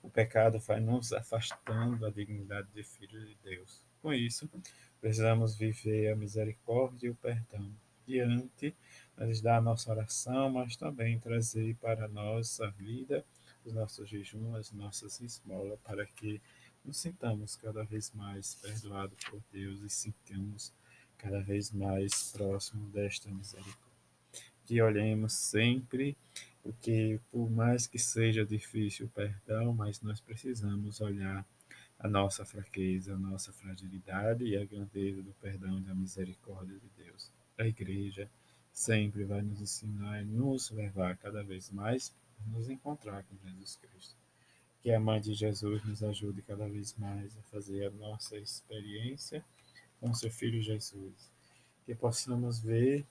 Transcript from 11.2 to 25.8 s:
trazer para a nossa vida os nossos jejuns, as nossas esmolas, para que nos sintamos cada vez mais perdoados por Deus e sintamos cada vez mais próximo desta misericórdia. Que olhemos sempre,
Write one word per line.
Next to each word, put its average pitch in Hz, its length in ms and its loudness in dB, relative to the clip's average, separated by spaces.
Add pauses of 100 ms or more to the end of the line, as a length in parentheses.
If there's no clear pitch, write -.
trazer 113 560 0
para 113 300 0
a - 20 -8
nossa 107 640 -2
vida 117 540 -4 (400)
os 117 80 -8
nossos 107 360 -4
jejuns, 107 480 -6
as 107 160 -8
nossas 101 480 -10
esmolas, 101 640 -8
para 104 200 -4
que 104 360 -6 (440)
nos 143 120 -8
sintamos 117 580 -2
cada 107 300 -6
vez 107 280 -4
mais 101 440 -8
perdoados 98 640 -8 (120)
por 107 100 -12 (120)
Deus 98 300 -6
e 101 80 -8
sintamos 104 840 -6 (460)
cada 117 240 -2
vez 101 280 0
mais 98 640 0
próximo 101 560 -4
desta 101 420 -4
misericórdia. 95 480 -10 (840)
Que 117 160 4
olhemos 110 540 6
sempre, 127 840 4 (460)